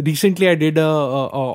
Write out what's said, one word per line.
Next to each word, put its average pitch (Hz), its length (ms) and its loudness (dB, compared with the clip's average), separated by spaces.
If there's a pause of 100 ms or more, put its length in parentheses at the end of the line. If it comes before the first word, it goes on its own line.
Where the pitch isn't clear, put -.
recently 185 440 2
I 175 60 4
did 156 220 0
a, 160 100 2
a, 139 400 -2
a 131 260 -4